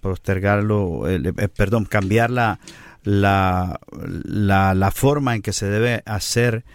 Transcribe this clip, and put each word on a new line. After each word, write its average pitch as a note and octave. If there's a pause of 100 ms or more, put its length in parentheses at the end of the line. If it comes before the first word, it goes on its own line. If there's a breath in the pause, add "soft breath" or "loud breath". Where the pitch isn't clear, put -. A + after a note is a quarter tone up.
postergarlo, G2
eh, F#2 (160)
eh, G2+
perdón, G#2
cambiar G#2+
la, A#2+ (440 loud breath)
la, F#2+ (460)
la, G2
la F#2+
forma C3+
en G#2
que G2+
se G#2
debe A2
hacer, A2+